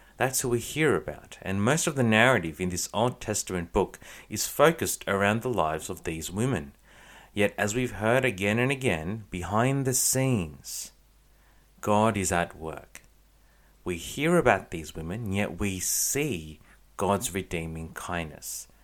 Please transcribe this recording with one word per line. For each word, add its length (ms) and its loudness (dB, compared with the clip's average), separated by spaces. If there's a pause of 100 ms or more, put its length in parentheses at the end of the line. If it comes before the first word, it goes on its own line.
(180)
That's 240 0
who 80 0
we 80 2
hear 360 2
about, 460 -6
and 220 -2
most 240 2
of 100 -2
the 60 2
narrative 580 4
in 80 0
this 240 -4
Old 300 0
Testament 500 -4
book 260 2 (300)
is 180 -4
focused 640 4
around 320 4
the 80 -4
lives 400 0
of 160 -8
these 260 -6
women. 420 -2 (600)
Yet, 240 2
as 180 0
we've 180 -2
heard 340 2
again 320 0
and 120 2
again, 600 -2
behind 560 0
the 80 0
scenes, 1000 -2 (880)
God 360 4
is 160 0
at 260 0
work. 440 -12 (840)
We 120 -4
hear 400 0
about 360 4
these 240 -10
women, 360 -6
yet 280 -2
we 180 -2
see 800 -4 (380)
God's 360 0
redeeming 640 -6
kindness. 720 -8 (180)